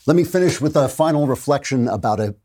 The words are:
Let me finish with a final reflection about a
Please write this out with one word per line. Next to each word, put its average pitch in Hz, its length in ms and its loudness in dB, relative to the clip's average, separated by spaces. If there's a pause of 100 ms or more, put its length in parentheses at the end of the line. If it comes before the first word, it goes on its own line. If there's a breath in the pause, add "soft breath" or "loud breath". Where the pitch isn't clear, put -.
Let 156 100 4
me 175 80 4
finish 180 340 0
with 147 160 -2
a 185 140 4
final 151 380 0
reflection 131 640 -2
about 104 320 -2
a 104 120 -2 (120)